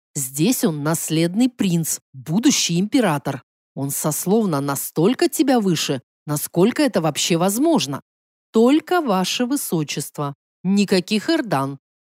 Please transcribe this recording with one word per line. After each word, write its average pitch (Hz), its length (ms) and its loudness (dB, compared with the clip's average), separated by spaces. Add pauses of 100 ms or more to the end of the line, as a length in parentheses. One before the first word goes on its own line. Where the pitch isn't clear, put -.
(140)
Здесь 143 500 0
он 156 180 0
наследный 170 640 0
принц, 170 500 -2 (140)
будущий 170 680 -2
император. 180 640 0 (320)
Он 139 160 -6
сословно 165 720 0
настолько 160 680 0
тебя 262 300 2
выше, 165 440 0 (240)
насколько 170 560 0
это 208 180 2
вообще 160 360 0
возможно. 196 640 0 (520)
Только 294 480 4
ваше 208 460 0
высочество, 151 880 -4 (280)
никаких 196 680 0
Эрдан. 160 500 -2 (360)